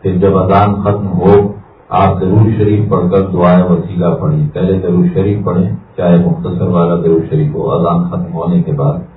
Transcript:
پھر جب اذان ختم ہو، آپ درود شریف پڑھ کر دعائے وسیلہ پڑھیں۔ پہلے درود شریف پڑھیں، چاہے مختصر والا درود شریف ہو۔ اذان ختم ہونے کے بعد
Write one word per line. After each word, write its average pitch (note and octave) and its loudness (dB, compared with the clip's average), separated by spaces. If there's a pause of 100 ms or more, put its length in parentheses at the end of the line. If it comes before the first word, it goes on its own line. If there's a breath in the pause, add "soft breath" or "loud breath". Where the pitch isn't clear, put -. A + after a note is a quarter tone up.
پھر F#2 -2
جب F#2+ 2
اذان G2+ 2 (100)
ختم G2+ -2 (120)
ہو، - 4 (640)
آپ F#2+ 2
درود G#2+ 2 (100)
شریف G#2 0
پڑھ F2+ 0
کر F#2+ 2 (100)
دعائے F2+ 2
وسیلہ E2+ -2 (120)
پڑھیں۔ D2+ 0
پہلے F#2 -2
درود F2 0
شریف G2 -2
پڑھیں، F2+ 0 (280)
چاہے F2 2
مختصر - -2
والا E2+ 0
درود D#2+ 2
شریف D2+ -2
ہو۔ - -4
اذان - 0 (100)
ختم - -6
ہونے - 0
کے - -2
بعد D2 -2 (200)